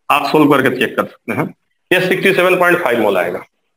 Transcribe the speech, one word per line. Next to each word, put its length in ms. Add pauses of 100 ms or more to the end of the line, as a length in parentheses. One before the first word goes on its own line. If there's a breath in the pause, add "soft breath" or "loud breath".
आप 180
सोल्व 240
करके 260
चेक 200
कर 80
सकते 280
हैं, 200 (380)
ये 100
सिक्सटी 320
सेवन 260
पॉइंट 200
फ़ाइव 220
मोल 160
आएगा, 260 (340)